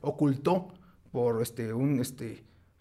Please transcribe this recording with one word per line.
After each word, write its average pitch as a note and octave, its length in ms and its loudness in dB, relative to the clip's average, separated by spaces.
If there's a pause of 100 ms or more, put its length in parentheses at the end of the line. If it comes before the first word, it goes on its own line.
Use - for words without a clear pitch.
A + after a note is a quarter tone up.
ocultó D3+ 720 0 (380)
por, A#2+ 320 2
este, A2+ 280 -6
un, C3+ 280 2
este, A#2 440 -8 (380)